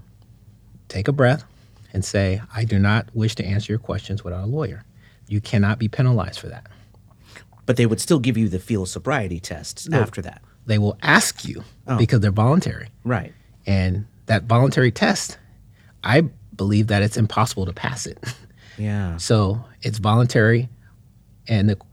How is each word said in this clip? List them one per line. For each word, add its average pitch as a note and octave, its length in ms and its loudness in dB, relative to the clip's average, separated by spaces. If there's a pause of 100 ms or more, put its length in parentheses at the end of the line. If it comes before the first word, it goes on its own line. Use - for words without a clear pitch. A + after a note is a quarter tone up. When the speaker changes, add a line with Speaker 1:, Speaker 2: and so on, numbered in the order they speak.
(880)
Speaker 1:
take - 180 -6
a D3 60 2
breath C#3 320 2 (480)
and G2+ 120 -2
say, G2 360 0 (140)
"I A2 100 -2
do G#2 140 0
not G2+ 360 2
wish A2 220 0
to - 80 -6
answer G2+ 280 -4
your G#2+ 60 -2
questions - 460 -8
without F2+ 200 -8
a - 20 -6
lawyer." C3 360 -6 (460)
You G#2 120 -2
cannot G#2+ 380 2
be A2 100 0
penalized A#2 520 0
for - 80 -14
that. - 180 -16 (1000)
Speaker 2:
But A#2+ 100 2
they A#2+ 100 4
would A2+ 140 0
still E3 180 2
give A#2+ 180 0
you A2 120 2
the F2+ 100 -2
field F#2+ 300 -4
sobriety F#2+ 500 -4
tests - 500 -14
Speaker 1:
No. D#3 120 2
Speaker 2:
after G#2 220 -4
that. - 200 -16 (240)
Speaker 1:
They G#2+ 120 2
will G#2 240 0
ask - 420 2
you - 180 -10 (240)
Speaker 2:
Oh. B2+ 100 -2
Speaker 1:
because A2+ 240 4
they're G#2 120 2
voluntary. A#2 560 0 (160)
Speaker 2:
Right. A#2 280 -4 (340)
Speaker 1:
And G2 400 0 (200)
that G#2 180 0
voluntary A#2+ 460 4
test, - 480 -2 (640)
I C#3 200 4 (340)
believe G#2 320 2
that G2+ 140 2
it's G#2+ 140 0
impossible G#2+ 500 0
to F2+ 60 -6
pass - 340 -8
it. - 120 -14
<laughs> - 160 -10 (440)
Speaker 2:
Yeah. G2+ 400 -4
Speaker 1:
So G#2 440 2 (200)
it's A2 160 -4
voluntary, A#2 720 4 (760)
and G#2 220 2
the, G2+ 80 2 (160)